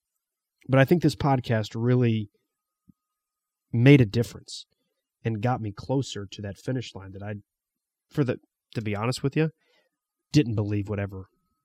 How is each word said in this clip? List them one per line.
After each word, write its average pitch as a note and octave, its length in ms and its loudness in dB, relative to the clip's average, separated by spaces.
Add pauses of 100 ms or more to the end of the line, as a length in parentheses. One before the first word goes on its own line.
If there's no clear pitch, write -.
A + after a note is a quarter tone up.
(680)
But C3 120 4
I C3+ 60 6
think F3+ 180 2
this D#3 120 4
podcast B2+ 600 -2
really A#2 560 0 (1400)
made C3 300 8
a A#2 40 6
difference - 600 -6 (600)
and A2+ 160 -4
got A#2+ 200 -2
me G#2+ 100 -6
closer B2+ 580 -6
to - 120 -16
that G2 160 -10
finish B2+ 360 -8
line F#2+ 200 -16
that G2 100 -16
I, G#2+ 120 -10 (720)
for C#3+ 160 -2
the, A#2+ 160 -4 (340)
to - 60 -6
be G#2 120 -6
honest A2 300 -4
with C#3 140 -2
you, D#3 140 0 (800)
didn't A#2+ 220 2
believe G#2 340 -4
would G2+ 100 -6
ever, G2 300 -10 (360)